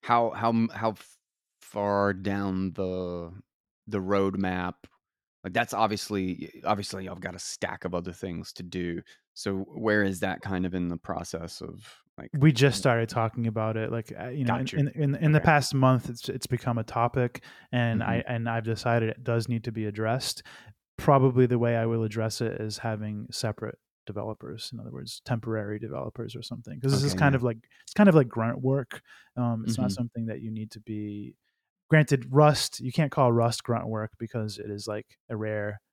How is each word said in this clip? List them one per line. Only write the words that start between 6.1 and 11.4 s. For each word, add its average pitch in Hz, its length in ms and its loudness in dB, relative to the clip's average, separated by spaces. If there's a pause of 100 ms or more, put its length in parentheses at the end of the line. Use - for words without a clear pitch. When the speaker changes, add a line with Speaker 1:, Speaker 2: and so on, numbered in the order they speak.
Speaker 1:
obviously 98 400 -4
y'all 90 100 -10
got 90 200 -10
a 95 40 -14
stack - 460 -8
of 87 80 -4
other 87 200 -6
things 85 400 -10
to 95 100 -14
do. 87 380 -6 (340)
So 98 220 -4
where 104 460 0
is 95 180 0
that 95 200 -4
kind 95 240 -2
of 87 80 -4
in 87 140 -2
the 85 100 -4
process 85 640 -8